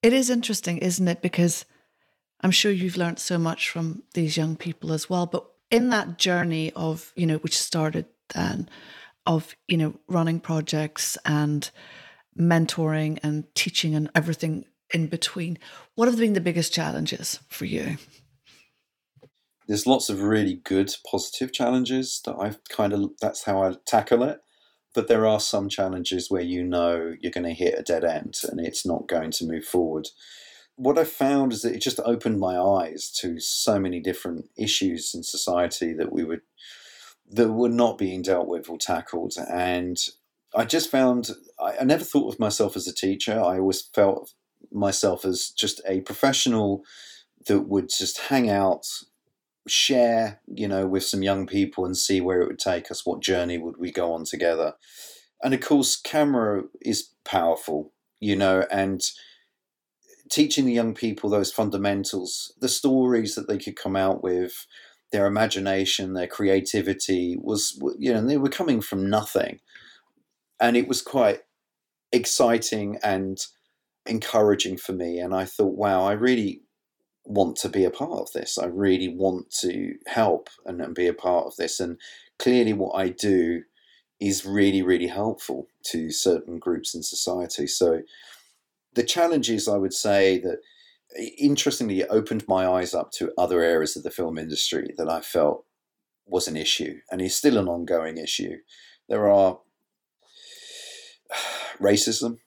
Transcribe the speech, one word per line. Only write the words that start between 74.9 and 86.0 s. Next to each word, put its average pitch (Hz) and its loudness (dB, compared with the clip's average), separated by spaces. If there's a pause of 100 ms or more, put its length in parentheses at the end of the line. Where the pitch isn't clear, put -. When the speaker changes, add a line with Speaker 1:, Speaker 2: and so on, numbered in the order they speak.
Speaker 2:
me. 87 -4
And 90 -4
I 92 0
thought, 95 0
"Wow, 95 2
I 101 2
really 110 0 (640)
want 98 2
to 92 -2
be 95 2
a - 4
part - -6
of - -8
this. - -6
I - -2
really 92 2
want 90 -2 (100)
to 92 -4 (120)
help 107 2 (160)
and, 87 -8
and 82 -8
be 90 2
a 87 2
part 90 0
of - -12
this." - -4
And 87 -4 (400)
clearly 120 4
what 95 -2
I 95 0
do 87 2 (560)
is 98 -2
really, 98 4
really 90 2
helpful 98 -4 (160)
to 80 -6